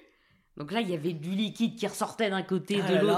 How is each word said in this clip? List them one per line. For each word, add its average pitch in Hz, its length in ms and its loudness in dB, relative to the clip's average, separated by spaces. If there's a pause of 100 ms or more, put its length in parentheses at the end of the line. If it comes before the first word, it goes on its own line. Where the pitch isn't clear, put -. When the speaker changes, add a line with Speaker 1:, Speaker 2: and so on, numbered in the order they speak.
(560)
Speaker 1:
Donc 147 160 -8
là, 214 80 -2
il 214 100 0
y 180 40 -2
avait 165 180 -2
du 160 200 -6
liquide 214 440 0
qui - 120 -2
ressortait - 420 -2
d'un 190 140 0
côté, 190 380 0
Speaker 2:
Ah 190 60 0
Speaker 1:
de 185 80 4
Speaker 2:
là - 60 6
Speaker 1:
l'autre, - 160 6